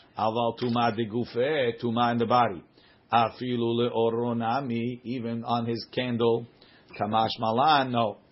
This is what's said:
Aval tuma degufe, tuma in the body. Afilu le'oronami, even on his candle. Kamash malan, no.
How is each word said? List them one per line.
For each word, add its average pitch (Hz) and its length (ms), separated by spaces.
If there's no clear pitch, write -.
Aval 117 400
tuma 117 400
degufe, 117 840
tuma 120 320
in 120 40
the 117 80
body. 110 380
Afilu 117 800
le'oronami, 117 1120
even 117 400
on 120 220
his 117 280
candle. 117 540
Kamash 110 300
malan, 131 520
no. 117 260